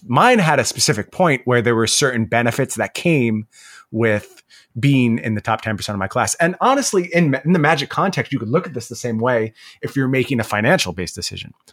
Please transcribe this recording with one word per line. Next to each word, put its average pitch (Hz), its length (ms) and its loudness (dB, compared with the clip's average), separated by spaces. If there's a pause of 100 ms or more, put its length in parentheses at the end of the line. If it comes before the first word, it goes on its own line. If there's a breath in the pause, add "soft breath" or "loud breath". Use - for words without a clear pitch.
Mine 214 320 4
had 156 180 4
a 117 80 2
specific - 460 -2
point 160 320 0
where 123 180 2
there 117 140 2
were 113 100 2
certain 120 400 0
benefits 117 500 0
that 107 180 -4
came 117 520 0 (460 loud breath)
with 110 500 -2 (360 soft breath)
being 123 420 2
in 110 160 -4
the 104 60 -4
top 110 200 -2
ten 110 160 -4
percent 104 180 -6
of 98 40 -6
my 95 80 -2
class. 113 280 -2
And 175 260 0
honestly, 214 520 0
in 170 180 4
ma-, 135 140 0
in 165 80 4
the 180 60 4
Magic 151 300 2
context, 165 420 -2
you 135 80 -4
could 107 100 -6
look 175 180 0
at 156 60 -14
this 120 140 -10
the 120 80 -12
same 113 240 -6
way 113 340 0 (280 loud breath)
if - 140 -10
you're 135 120 0
making 131 320 0
a 110 40 0
financial 107 500 0
based 90 220 -8
decision. - 380 -12 (200)